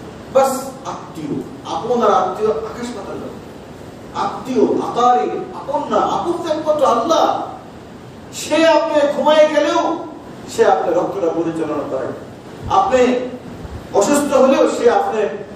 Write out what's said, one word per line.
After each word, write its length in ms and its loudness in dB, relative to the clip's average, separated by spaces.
বাস 280 2
আত্মীয়। 540 -8
আপন 360 -2
আর 100 4
আত্মীয় 400 0
আকাশ 360 -6
পাতাল 300 -10
ব্যাপার। 1080 -12
আত্মীয়, 400 0
আতারে, 640 2
আপন 340 -4
না, 80 0
আপন 340 0
তো 220 -2
একমাত্র 320 2
আল্লাহ। 560 2
সে 340 2
আপনি 480 4
ঘুমায় 320 6
গেলেও 500 2
সে 100 6
আপনার 320 2
রক্তটা 380 0
পরিচালনা 600 -4
করে। 100 -4
আপনি 600 2
অসুস্থ 400 2
হলেও 380 6
সে 180 2
আপনি, 320 2